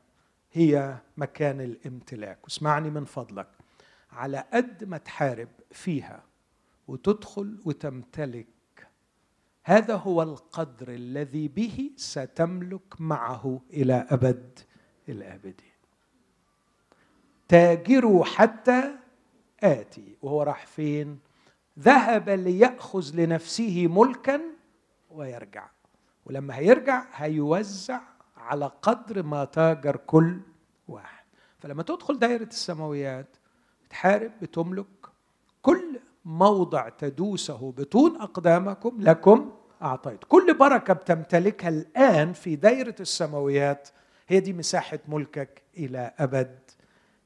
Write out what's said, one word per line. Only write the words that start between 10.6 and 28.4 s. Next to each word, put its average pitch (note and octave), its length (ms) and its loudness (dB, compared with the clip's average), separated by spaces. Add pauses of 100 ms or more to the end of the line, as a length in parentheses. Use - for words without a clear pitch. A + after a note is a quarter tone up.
الذي C3 580 -8
به A#3 480 -6
ستملك F3+ 1080 -8
معه B2+ 600 -6 (120)
إلى B2+ 360 0
أبد B2+ 500 0 (500)
الآبدين. G2 640 -18 (1700)
"تاجروا F3 800 6
حتى B3 640 2 (720)
آتي". A2 580 -2
وهو D3 220 -4
راح C#3+ 220 -6
فين؟ D3 540 -8 (600)
ذهب G#3+ 500 4
ليأخذ F#3 840 0
لنفسه E3+ 720 -2
ملكا B3+ 540 2 (680)
ويرجع. B2 600 -16 (560)
ولما C3+ 320 -10
هيرجع B3+ 560 4
هيوزع D#3 880 -4 (360)
على C3+ 340 -6 (100)